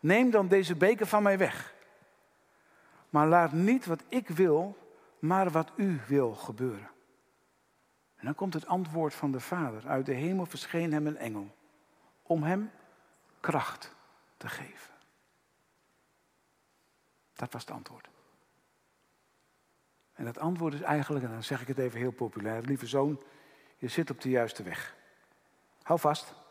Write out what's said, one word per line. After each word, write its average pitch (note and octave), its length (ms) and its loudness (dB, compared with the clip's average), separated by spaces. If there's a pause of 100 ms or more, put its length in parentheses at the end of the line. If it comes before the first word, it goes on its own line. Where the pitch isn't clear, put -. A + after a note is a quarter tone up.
neem A3+ 300 6
dan G3+ 180 4
deze F3+ 280 4
beker G#3+ 300 6
van G#3 160 4
mij G3 160 4
weg. - 360 -2 (1400)
Maar D3+ 160 6
laat E3 260 6
niet G3+ 340 2
wat E3 220 -4
ik B3 200 -4
wil, F3 500 2 (400)
maar F3+ 320 2
wat D#3+ 260 0
u F#3 300 0
wil C3 280 2
gebeuren." A2 560 -8 (1300)
En - 80 -20
dan C#3 100 -4
komt F#3+ 200 -4
het D#3 120 -6
antwoord E3 480 -2
van C#3+ 180 -2
de C3 80 -4
Vader. B2+ 480 -6
"Uit C3+ 180 0
de C#3 80 -2
hemel E3+ 320 -2
verscheen E3+ 460 -4
hem D3+ 140 0
een D3+ 100 -2
engel G#2 400 -8 (680)
om E3 200 0
hem F#3+ 280 0 (680)
kracht - 540 -4 (420)
te - 120 -12
geven." - 460 -14 (2500)
Dat - 200 -12
was A#2+ 100 -12
het - 80 -18
antwoord. - 380 -16 (2000)
En - 140 -10
dat A#2 120 -10
antwoord E3 360 -2
is D3 60 -8
eigenlijk, D3 440 -2
en A#2+ 60 -6
dan A2+ 120 -10
zeg C3 180 -4
ik B2 80 -12
het C3 100 -4
even B2 200 -2
heel A#2+ 140 -2
populair, A2 500 -6
"Lieve C3 240 -4
zoon, C#3 360 0 (540)
je B2+ 120 -8
zit E3 220 -2
op B2+ 100 -8
de C3 100 -4
juiste A#2 320 0
weg. - 340 -10 (880)
Hou E3 160 2
vast. - 360 0 (160)